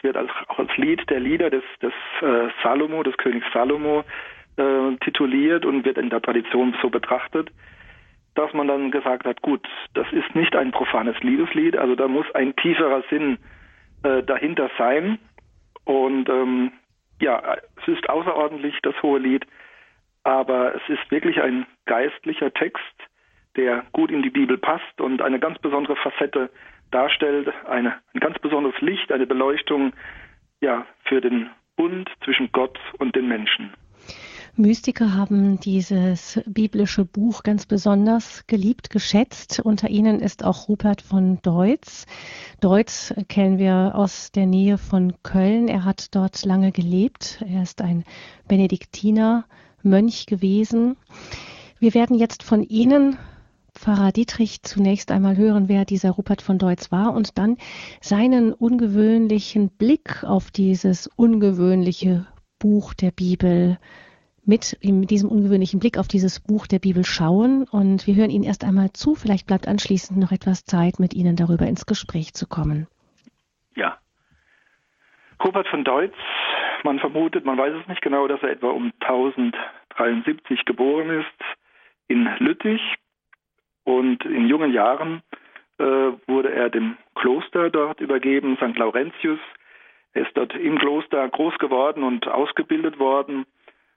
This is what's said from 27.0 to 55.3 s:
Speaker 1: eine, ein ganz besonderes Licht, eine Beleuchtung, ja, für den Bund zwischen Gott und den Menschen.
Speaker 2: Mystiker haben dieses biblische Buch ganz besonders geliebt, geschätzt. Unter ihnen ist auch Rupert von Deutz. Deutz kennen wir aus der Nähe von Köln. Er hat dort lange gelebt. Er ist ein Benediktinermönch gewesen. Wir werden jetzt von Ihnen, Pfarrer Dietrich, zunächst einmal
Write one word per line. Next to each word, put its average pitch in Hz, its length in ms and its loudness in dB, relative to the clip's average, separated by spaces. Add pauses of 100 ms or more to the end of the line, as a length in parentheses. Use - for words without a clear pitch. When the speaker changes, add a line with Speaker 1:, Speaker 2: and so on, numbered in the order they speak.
Speaker 1:
eine, 123 300 -2 (160)
ein 127 80 -8
ganz - 180 -2
besonderes 147 420 -2
Licht, 180 300 -2
eine 131 160 0
Beleuchtung, 139 640 0 (680)
ja, 123 260 -2 (180)
für 135 160 2
den 120 300 0 (240)
Bund 185 340 -2 (160)
zwischen 131 280 -2
Gott 131 260 -2 (200)
und 131 180 -2
den 127 100 0
Menschen. 107 480 -4 (840)
Speaker 2:
Mystiker 220 580 2
haben 196 440 2
dieses 185 880 0
biblische 208 580 0
Buch 208 380 -2
ganz 214 240 0
besonders 208 800 2
geliebt, 208 420 0
geschätzt. - 760 0
Unter 214 260 0
ihnen 214 300 2
ist 208 240 -4
auch - 240 -2
Rupert 208 340 0
von 185 400 0
Deutz. 185 640 0 (540)
Deutz 196 520 2 (160)
kennen 190 300 2
wir 190 380 2
aus - 340 -2
der 196 160 2
Nähe 190 320 4
von 185 360 0 (100)
Köln. 202 420 2
Er 196 180 -2
hat - 300 -4
dort 190 300 -2
lange 190 260 4
gelebt. 180 760 -2
Er 185 180 -2
ist - 200 -6
ein 170 220 -2 (420)
Benediktinermönch 208 1800 2
gewesen. 214 680 2 (840)
Wir 226 140 6
werden 240 220 4
jetzt 226 280 0
von 214 180 4
Ihnen, 262 560 4 (580)
Pfarrer 196 360 2
Dietrich, - 500 -2
zunächst 196 480 0
einmal 196 260 4